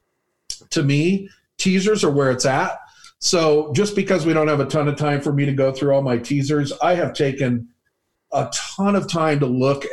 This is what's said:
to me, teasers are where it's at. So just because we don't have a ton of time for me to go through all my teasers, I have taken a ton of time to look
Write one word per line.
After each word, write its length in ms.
to 120
me, 460
teasers 440
are 80
where 220
it's 140
at. 300
So 520
just 220
because 320
we 60
don't 160
have 100
a 80
ton 220
of 80
time 240
for 120
me 120
to 80
go 180
through 240
all 80
my 140
teasers, 560
I 120
have 180
taken 560
a 200
ton 440
of 120
time 300
to 80
look 460